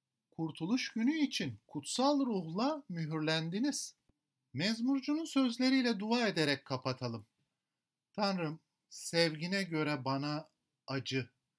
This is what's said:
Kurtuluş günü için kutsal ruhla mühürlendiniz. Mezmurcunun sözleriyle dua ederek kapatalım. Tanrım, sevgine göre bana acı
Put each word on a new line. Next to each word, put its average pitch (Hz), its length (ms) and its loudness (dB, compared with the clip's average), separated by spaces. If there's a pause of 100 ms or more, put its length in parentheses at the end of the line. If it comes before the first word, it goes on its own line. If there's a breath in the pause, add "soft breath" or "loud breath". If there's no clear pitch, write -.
(320)
Kurtuluş 165 600 -2
günü 240 240 2
için 214 520 -2
kutsal 269 580 0
ruhla 220 640 -2
mühürlendiniz. 160 1040 0 (580)
Mezmurcunun 254 720 0
sözleriyle 254 760 2
dua 220 280 2
ederek 151 380 2
kapatalım. 127 600 -4 (880)
Tanrım, 185 460 -2 (300)
sevgine 170 720 0
göre 151 420 0
bana 147 440 -2 (380)
acı 131 420 -4 (300)